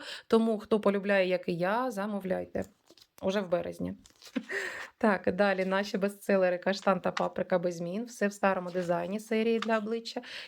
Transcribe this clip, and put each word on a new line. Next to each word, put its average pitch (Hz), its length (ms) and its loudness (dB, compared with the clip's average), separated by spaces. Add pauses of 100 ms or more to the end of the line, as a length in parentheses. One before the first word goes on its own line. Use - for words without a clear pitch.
(280)
тому 226 320 4
хто 214 200 0
полюбляє, 202 480 4
як 180 220 0
і 180 40 0
я, 208 380 0
замовляйте. 190 720 -4 (580)
Уже 190 200 0
в 180 80 -8
березні. 175 440 -4 (420)
<laughs> 254 80 -4 (540)
Так, 190 380 2
далі 190 300 2
наші 196 320 0
бестселери 190 600 2
"Каштан" 190 420 0
та - 120 0
"Паприка" 185 480 0
без 175 160 -2
змін. 175 280 -6
Все 214 240 -2
в 202 60 -2
старому 190 380 0
дизайні 175 480 -2
серії 220 400 0
для 220 180 0
обличчя 226 440 -6 (260)